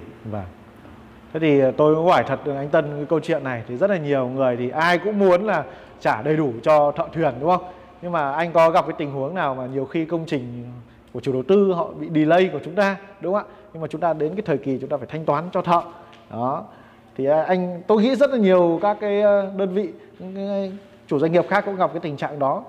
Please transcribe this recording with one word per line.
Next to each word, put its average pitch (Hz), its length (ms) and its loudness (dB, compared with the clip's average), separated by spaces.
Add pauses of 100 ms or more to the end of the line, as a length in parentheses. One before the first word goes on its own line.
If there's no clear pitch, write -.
(320)
Vâng. 101 140 -8 (880)
Thế 160 60 -6
thì, 151 200 4
ờ, 131 180 4
tôi 156 180 6
cũng 160 120 2
hỏi 156 200 6
thật 135 180 -2
anh 143 240 -6
Tân 156 160 2 (100)
cái 147 100 -6
câu 160 140 0
chuyện 151 240 -2
này 120 240 -6
thì 123 100 -8
rất 190 120 2
là 196 80 0
nhiều 143 300 0
người 127 300 0
thì 123 120 -4
ai 165 280 2
cũng 202 220 -2
muốn 185 240 4
là 175 200 -2 (360)
trả 123 220 0
đầy 151 160 0
đủ 143 160 0 (100)
cho 147 280 6
thợ - 220 -4
thuyền, 151 260 0
đúng 156 100 0
không? 180 140 2 (380)
Nhưng 175 100 -10
mà 147 200 0
anh 165 220 -2
có 165 160 6
gặp 165 180 4
cái 156 100 -6
tình 147 140 -4
huống 139 240 -4
nào 147 200 -2
mà 127 100 -8
nhiều 135 200 -4
khi 160 200 -4
công 165 200 -4
trình 120 400 -6 (480)
của 127 60 -10
chủ 135 140 -2
đầu 127 100 -2
tư 196 300 4
họ 170 180 -2
bị 156 240 -10
delay 165 380 4
của 143 120 -6
chúng 160 100 -12
ta, 196 220 0 (240)
đúng 175 120 -4
không 202 160 -4
ạ? - 40 -20 (200)
Nhưng 160 80 -14
mà 151 60 -6
chúng 156 140 -10
ta 165 120 0
đến 156 220 -4
cái 208 60 -6
thời 160 160 0
kỳ 135 240 -4
chúng 135 80 -8
ta 147 80 -2
phải 123 100 -12
thanh 156 180 -10
toán 156 260 0
cho 185 100 -2
thợ. 175 200 2 (500)
Đó. 131 340 -4 (520)
Thì, 131 80 -2
à, 151 180 4
anh, 180 440 -2
tôi 214 140 4
nghĩ 262 140 2
rất 269 140 4
là 262 80 -2
nhiều 180 440 4
các 208 180 0
cái, 202 220 0
ờ, 202 360 2
đơn 190 160 -2
vị, 190 160 -2 (300)
những 185 160 -12
cái 196 380 -6 (340)
chủ 147 120 0
doanh 160 120 2
nghiệp 170 180 4
khác 202 160 2
cũng 202 100 -6
gặp 170 180 0
cái 170 60 -8
tình 156 180 -8
trạng 147 220 -8
đó. 147 300 -2